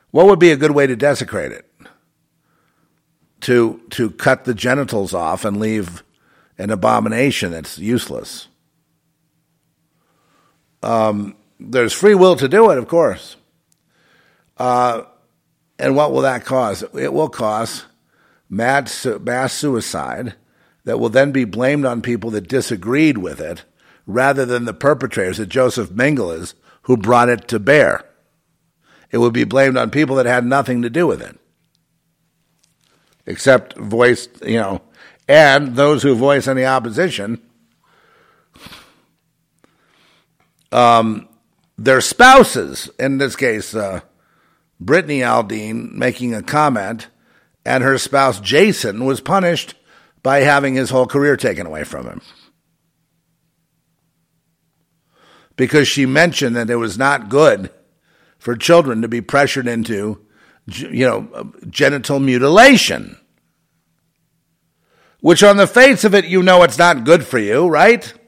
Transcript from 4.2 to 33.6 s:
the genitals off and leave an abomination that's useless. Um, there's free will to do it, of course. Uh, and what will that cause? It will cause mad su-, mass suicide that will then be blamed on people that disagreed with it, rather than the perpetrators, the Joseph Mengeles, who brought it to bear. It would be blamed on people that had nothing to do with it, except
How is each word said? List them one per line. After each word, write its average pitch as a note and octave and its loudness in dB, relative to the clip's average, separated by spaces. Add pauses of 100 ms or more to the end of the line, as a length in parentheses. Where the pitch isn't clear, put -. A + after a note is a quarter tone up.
the B2+ -4
genitals A#2 -4
off F2 -4
and G#2 -6
leave G#2+ -6 (540)
an G2+ -8
abomination A2 -2
that's E2 -14
useless. - -8 (2250)
Um, G#2+ -2 (240)
there's A#2 -2
free G#3 4
will F#3 6
to B2+ -2
do G#3 4
it, C#3 0
of A2+ -8
course. D3+ -2 (1200)
Uh, B2 -2 (760)
and C3+ 0
what D3 2
will C3+ -2
that C3 -2
cause? A2 -4 (160)
It C3+ -6
will D3+ -2
cause A2 -6 (640)
mad B2 -2
su-, - -8
mass B2 -6
suicide G#2 -8 (480)
that A#2 -4
will A#2 -2
then C3+ 2
be C3 -2
blamed C3 -2
on A#2+ -6
people A#2 -6
that G2+ -8
disagreed B2+ -2
with E2 -10
it, D#2 -12 (440)
rather C3 0
than A#2+ -4
the A2 -8
perpetrators, A#2+ -2
the G#2+ -8
Joseph A#2 -2
Mengeles, F#2+ -4 (280)
who B2+ 2
brought A#2+ 2
it A#2+ -2
to A2+ -4
bear. G#2 2 (1080)
It A#2 -2
would A#2+ 2
be A#2+ 0
blamed C3 2
on A#2 -2
people C3+ 0
that B2+ 2
had B2 0
nothing B2 -2
to A#2+ -4
do E3 -2
with E2+ -2
it, - -20 (1900)
except - 0